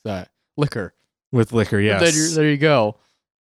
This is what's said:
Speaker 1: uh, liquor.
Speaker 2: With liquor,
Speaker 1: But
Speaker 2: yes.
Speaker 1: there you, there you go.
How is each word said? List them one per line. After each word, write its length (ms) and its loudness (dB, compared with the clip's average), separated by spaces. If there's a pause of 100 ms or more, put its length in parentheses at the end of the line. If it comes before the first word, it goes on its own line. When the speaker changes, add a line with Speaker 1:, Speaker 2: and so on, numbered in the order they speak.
Speaker 1:
uh, 200 -8 (320)
liquor. 380 -4 (360)
Speaker 2:
With 240 0
liquor, 240 0
Speaker 1:
But 60 2
Speaker 2:
yes. 180 2
Speaker 1:
there 100 4
you, 220 -2
there 160 2
you 80 0
go. 400 2 (540)